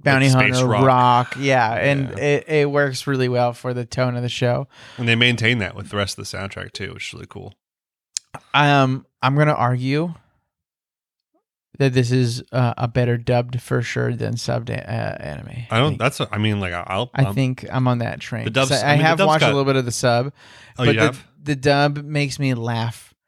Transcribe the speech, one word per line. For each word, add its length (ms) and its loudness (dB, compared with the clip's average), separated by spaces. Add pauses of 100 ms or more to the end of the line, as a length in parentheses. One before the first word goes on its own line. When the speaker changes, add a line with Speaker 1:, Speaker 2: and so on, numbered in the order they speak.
Speaker 1:
bounty 300 4
Speaker 2:
Like 180 4
space 80 0
Speaker 1:
hunter 120 2
Speaker 2:
rock. 160 4
Speaker 1:
rock. 540 4
Yeah, 360 2
and 360 0
Speaker 2:
Yeah. 140 -6
Speaker 1:
it, 240 0
it 240 2
works 340 -2
really 220 0
well 240 0
for 200 -8
the 120 -6
tone 320 -4
of 60 -4
the 60 -2
show. 380 -2 (320)
Speaker 2:
And 80 -2
they 80 4
maintain 440 2
that 180 -4
with 140 -14
the 60 -6
rest 220 -2
of 100 -12
the 80 -12
soundtrack 360 -10
too, 220 -10
which 160 -12
is 40 -16
really 140 -16
cool. 260 -18 (1000)
Speaker 1:
Um, 540 4 (160)
I'm 140 2
gonna 180 4
argue 580 0 (1700)
that 160 2
this 160 2
is, 320 0 (100)
uh, 240 0
a 120 -2
better 280 0
dubbed 460 -2
for 180 -2
sure 340 -2
than 200 -4
subbed 360 -4
a-, 220 -8
uh, 300 -6
anime. 480 -12
Speaker 2:
I 80 0
don't. 140 2
Speaker 1:
think. 80 -6
Speaker 2:
That's. 200 -2
A, 120 -4
I 60 -4
mean, 220 0
like, 140 -4
I'll. 400 -4
Speaker 1:
I 100 2
Speaker 2:
I'm 100 -2
Speaker 1:
think 360 -2
I'm 180 0
on 100 0
that 220 -6
train. 240 -8
Speaker 2:
The 60 -4
dub's, 200 0
Speaker 1:
'Cause 120 0
I, 60 0
Speaker 2:
I 60 4
mean, 80 4
the 60 2
Speaker 1:
have 100 2
Speaker 2:
dub's 100 4
Speaker 1:
watched 120 4
Speaker 2:
got 120 4
Speaker 1:
a 40 0
little 80 0
bit 120 2
of 80 0
the 80 -4
sub, 340 0 (520)
Speaker 2:
Oh, 60 -2
Speaker 1:
but 40 6
Speaker 2:
you 120 4
Speaker 1:
the, 60 4
Speaker 2:
have? 200 -4 (160)
Speaker 1:
the 140 -2
dub 480 2
makes 340 -2
me 160 0
laugh 600 -4 (140)